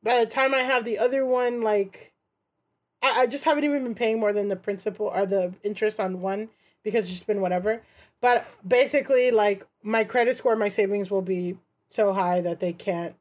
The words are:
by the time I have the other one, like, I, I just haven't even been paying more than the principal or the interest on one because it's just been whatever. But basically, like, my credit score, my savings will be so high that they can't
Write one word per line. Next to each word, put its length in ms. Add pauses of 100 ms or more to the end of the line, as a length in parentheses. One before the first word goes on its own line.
by 220
the 60
time 240
I 60
have 240
the 140
other 260
one, 380
like, 500 (880)
I, 180
I 60
just 180
haven't 200
even 200
been 100
paying 240
more 140
than 160
the 80
principal 500
or 200
the 260 (100)
interest 380
on 200
one 280 (340)
because 220
it's 80
just 140
been 140
whatever. 420 (380)
But 260 (200)
basically, 640
like, 340 (180)
my 200
credit 340
score, 200
my 140
savings 400
will 120
be 360 (320)
so 240
high 260
that 200
they 120
can't 480